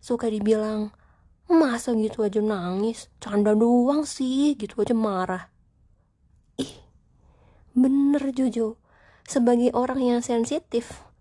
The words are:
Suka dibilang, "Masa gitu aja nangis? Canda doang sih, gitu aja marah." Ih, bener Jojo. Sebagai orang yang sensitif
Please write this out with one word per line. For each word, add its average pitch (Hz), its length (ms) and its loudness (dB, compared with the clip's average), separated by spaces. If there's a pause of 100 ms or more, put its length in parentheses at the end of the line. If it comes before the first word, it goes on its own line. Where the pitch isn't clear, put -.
Suka 240 240 -4
dibilang, 214 640 -2 (560)
"Masa 262 480 2
gitu 214 300 -2
aja 208 180 0
nangis? 202 640 -4 (160)
Canda 208 320 2
doang 247 540 4
sih, 269 500 0
gitu 208 220 -6
aja 233 160 0
marah." 185 560 -4 (1040)
Ih, - 260 -10 (960)
bener 277 560 2
Jojo. 233 480 -2 (420)
Sebagai 247 540 2
orang 254 240 -2
yang 240 240 0
sensitif 240 800 -4 (160)